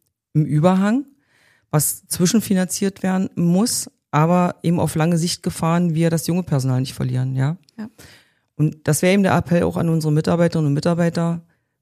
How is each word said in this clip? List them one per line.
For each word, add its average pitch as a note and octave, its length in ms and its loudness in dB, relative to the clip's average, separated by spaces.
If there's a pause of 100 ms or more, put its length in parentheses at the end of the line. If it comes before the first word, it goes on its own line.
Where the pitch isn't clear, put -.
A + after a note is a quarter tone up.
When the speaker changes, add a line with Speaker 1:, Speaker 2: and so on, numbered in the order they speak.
(320)
Speaker 1:
im D#3 120 2
Überhang, F#3+ 600 2 (640)
was - 360 -2
zwischenfinanziert F#3+ 960 -2
werden F#3+ 320 -2
muss, F3+ 560 0 (200)
aber F3 520 2
eben E3+ 180 0
auf D#3 140 -2
lange E3 240 0
Sicht E3+ 240 -4
gefahren, E3+ 520 0
wir E3 160 2
das E3 160 -2
junge E3 160 0
Personal C3 380 0
nicht C3 140 -6
verlieren, C3 400 -4
ja? C3+ 220 -2 (220)
Speaker 2:
Ja. A3 100 -10 (640)
Speaker 1:
Und - 340 -2
das D3+ 140 0
wäre F#3 100 2
eben G3+ 100 4
der F#3 140 2
Appell F3 260 0
auch E3+ 140 -2
an E3+ 140 0
unsere D#3 220 0
Mitarbeiterinnen E3 560 0
und C#3 60 0
Mitarbeiter. E3+ 680 -2 (400)